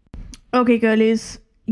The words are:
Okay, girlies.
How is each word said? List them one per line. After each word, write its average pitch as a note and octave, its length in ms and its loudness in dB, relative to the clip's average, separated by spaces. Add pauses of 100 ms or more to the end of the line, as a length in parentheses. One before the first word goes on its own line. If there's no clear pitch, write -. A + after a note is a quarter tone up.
(520)
Okay, B3 280 2
girlies. A3 600 0 (300)